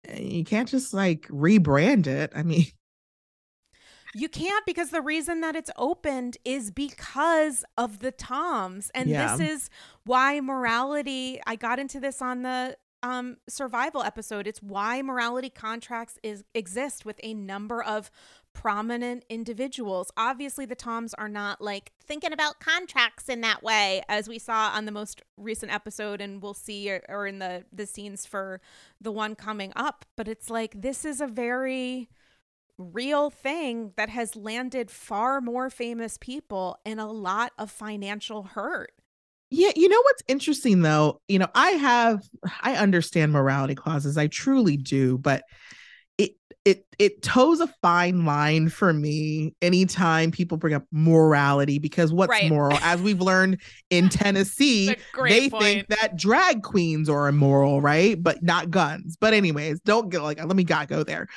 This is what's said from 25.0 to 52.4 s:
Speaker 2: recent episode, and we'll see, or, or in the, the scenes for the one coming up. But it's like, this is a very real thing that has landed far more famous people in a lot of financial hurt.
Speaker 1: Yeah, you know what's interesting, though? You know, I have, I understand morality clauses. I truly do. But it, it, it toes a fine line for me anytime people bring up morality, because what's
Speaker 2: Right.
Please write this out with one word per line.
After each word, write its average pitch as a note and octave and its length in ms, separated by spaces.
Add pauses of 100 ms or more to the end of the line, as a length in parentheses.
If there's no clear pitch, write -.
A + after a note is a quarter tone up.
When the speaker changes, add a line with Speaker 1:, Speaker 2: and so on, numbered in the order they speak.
Speaker 2:
recent A3 360
episode, G#3 480
and G3 200
we'll G3+ 140
see, G3+ 340
or, F#3+ 200
or G3+ 180
in G3 140
the, F3+ 320
the G3+ 120
scenes G3+ 400
for F#3+ 360 (400)
the G#3+ 100
one G#3+ 240
coming G#3 400
up. - 300 (120)
But G#3+ 120
it's - 200
like, A3 320
this C4 240
is D4 160
a D4 60
very B3+ 840 (680)
real C4 540
thing B3+ 640
that A3 120
has A3+ 260
landed A#3 560
far B3 500
more B3+ 300
famous A#3 480
people G3+ 680
in G#3+ 140
a G#3+ 140
lot G#3+ 460
of G#3+ 120
financial G#3 720
hurt. G#3+ 500 (580)
Speaker 1:
Yeah, F4 260
you E4+ 120
know A4 140
what's C5+ 240
interesting, C4 560
though? D3+ 460
You G3 100
know, F#3 160
I D4+ 180
have, A#3+ 560 (340)
I B3+ 120
understand F3 560
morality C3+ 460
clauses. D3 420
I D3+ 80
truly G#3+ 500
do. C3 420
But C#3 260 (720)
it, - 140 (320)
it, F#3+ 200 (140)
it G3+ 240
toes D4+ 380
a C#4+ 80 (120)
fine F3 440
line D3+ 440
for F3 240
me D#3 720
anytime F3 680
people F3 240
bring D#3 180
up C#3+ 160
morality, D3 880
because D#3 340
what's F3+ 200
Speaker 2:
Right. G3+ 180